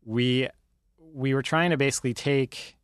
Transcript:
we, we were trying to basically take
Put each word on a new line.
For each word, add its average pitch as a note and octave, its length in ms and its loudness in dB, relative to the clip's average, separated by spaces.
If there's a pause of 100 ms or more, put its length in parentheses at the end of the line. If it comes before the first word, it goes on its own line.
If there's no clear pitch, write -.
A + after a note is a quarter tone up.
we, B2 420 2 (640)
we C3+ 200 -2
were C3+ 100 0
trying E3 260 2
to D#3+ 80 2
basically C3 360 0
take - 720 -2